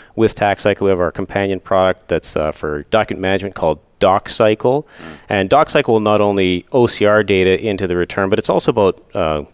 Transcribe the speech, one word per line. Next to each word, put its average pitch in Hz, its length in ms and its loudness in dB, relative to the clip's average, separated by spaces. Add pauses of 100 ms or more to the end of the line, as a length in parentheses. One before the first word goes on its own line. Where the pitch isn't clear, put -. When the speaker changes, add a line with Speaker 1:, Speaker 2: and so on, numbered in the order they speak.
(160)
Speaker 1:
with 110 200 0
TaxCycle, 101 460 0
we 98 80 2
have 90 100 0
our 85 100 0
companion 98 500 -4
product 92 480 0
that's, - 280 -4
uh, 78 160 -2
for 76 320 -8
document 107 380 -2
management 95 320 -4
called 78 260 -2 (200)
DocCycle. 110 840 2
Speaker 2:
Mm. 80 320 -20 (100)
Speaker 1:
And 95 220 0
DocCycle 151 380 2
will 113 120 4
not 104 220 2
only 95 500 0
O 123 140 4
C - 180 -2
R 107 180 4
data 95 400 2
into 98 240 -4
the 87 100 -2
return, 95 340 -2
but - 80 0
it's 113 100 -4
also 95 220 0
about, 104 280 2 (160)
uh, 80 280 -2 (100)